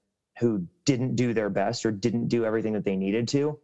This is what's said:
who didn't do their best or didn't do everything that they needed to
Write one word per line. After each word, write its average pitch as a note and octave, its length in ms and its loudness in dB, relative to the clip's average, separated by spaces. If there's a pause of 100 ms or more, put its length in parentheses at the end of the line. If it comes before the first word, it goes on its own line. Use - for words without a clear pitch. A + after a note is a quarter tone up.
(380)
who G#2+ 280 0 (200)
didn't B2 300 2
do B2 180 2
their G#2 160 0
best G2+ 340 -2
or A2+ 60 2
didn't A2+ 380 -2
do A#2 180 2
everything A2 260 0
that G#2 140 -2
they G2 100 0
needed G2 320 0
to D3 360 0